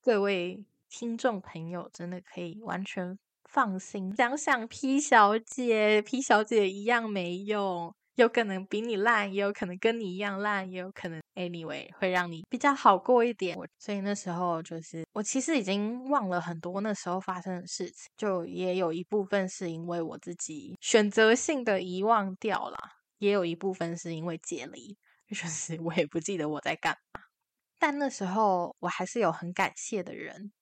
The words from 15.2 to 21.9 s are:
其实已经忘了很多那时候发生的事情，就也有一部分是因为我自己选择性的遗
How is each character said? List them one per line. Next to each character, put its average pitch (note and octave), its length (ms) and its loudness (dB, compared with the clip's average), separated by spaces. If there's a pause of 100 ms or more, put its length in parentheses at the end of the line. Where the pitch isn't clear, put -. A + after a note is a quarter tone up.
其 C4 180 0
实 D#4 160 0
已 A#3 60 2
经 G#3 460 -2
忘 C4+ 200 2
了 F3 120 0
很 E3+ 180 -6
多 F3+ 220 -4
那 G#3+ 120 -2
时 - 160 -6
候 F3+ 120 0
发 F#3 200 -6
生 F3+ 200 -6
的 F#3 60 -14
事 F3 240 -6
情， - 260 -20
就 F#3+ 280 0
也 F3+ 300 -2
有 F3+ 180 2
一 F3 120 -4
部 G#3 200 0
分 F#3+ 240 0
是 F#3 220 -6
因 E3 160 -8
为 E3+ 160 -2
我 D#3+ 160 -8
自 F3 160 -10
己 D#3+ 460 -10
选 G#3+ 280 4
择 A3 260 6
性 C4 280 0
的 G#3 180 2
遗 F#3 220 -4